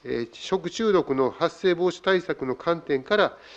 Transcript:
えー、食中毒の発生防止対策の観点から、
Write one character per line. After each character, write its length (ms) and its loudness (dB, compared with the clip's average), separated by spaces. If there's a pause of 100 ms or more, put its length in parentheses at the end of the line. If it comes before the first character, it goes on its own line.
え 60 -12
ー、 240 -4
食 360 -4
中 240 0
毒 220 2
の 160 2
発 260 -2
生 160 2
防 160 0
止 140 -8
対 180 2
策 240 -6
の 100 -2
観 260 -2
点 200 0
か 160 0
ら、 200 2 (180)